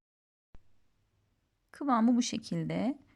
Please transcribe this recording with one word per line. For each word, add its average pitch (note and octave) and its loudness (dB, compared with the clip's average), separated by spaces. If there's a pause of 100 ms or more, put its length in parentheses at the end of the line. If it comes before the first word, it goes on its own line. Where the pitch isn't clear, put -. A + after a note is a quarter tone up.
(1700)
Kıvamı A#3+ 2
bu A#3+ 2
şekilde. F3 -4 (160)